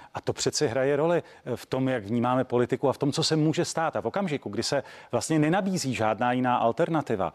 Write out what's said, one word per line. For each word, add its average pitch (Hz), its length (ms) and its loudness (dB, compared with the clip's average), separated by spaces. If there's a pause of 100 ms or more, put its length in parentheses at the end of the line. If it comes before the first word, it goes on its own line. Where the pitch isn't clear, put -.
(140)
A - 60 -8
to - 120 -4
přece - 340 -2
hraje 135 300 0
roli, 165 260 2 (220)
eh, 123 120 -6
v - 100 -12
tom, 131 220 -2
jak 127 160 -2
vnímáme 120 400 0
politiku 123 440 0
a 123 40 2
v - 60 -4
tom, 143 140 0
co 160 120 0
se 160 120 2
může 156 280 2
stát. 160 320 -2
A 107 40 -2
v 98 60 -2
okamžiku, 151 420 -4
kdy 104 140 -4
se 135 200 0 (300)
vlastně 123 260 2
nenabízí 165 560 0
žádná 110 380 2
jiná 127 240 2
alternativa, 117 800 0